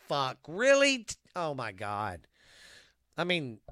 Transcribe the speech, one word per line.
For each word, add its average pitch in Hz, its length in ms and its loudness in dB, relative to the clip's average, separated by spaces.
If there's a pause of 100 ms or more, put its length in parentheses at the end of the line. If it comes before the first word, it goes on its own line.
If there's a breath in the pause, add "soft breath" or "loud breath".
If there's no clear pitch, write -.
fuck? 135 300 -2 (100)
Really? 269 560 4
T-, - 120 -12 (200)
oh, 165 180 -2
my 120 180 -6
God. 101 540 -4 (880 soft breath)
I 160 80 -2
mean, 156 360 -4 (120)